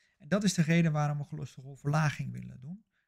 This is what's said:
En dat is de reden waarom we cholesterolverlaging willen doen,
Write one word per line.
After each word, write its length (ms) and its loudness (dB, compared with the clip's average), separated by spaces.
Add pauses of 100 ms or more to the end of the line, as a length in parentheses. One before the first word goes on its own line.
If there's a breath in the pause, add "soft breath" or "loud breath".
(180)
En 100 -20
dat 160 2
is 100 2
de 80 2
reden 300 4
waarom 260 0
we 60 -6
cholesterolverlaging 1080 -2
willen 280 -12
doen, 260 -14 (220)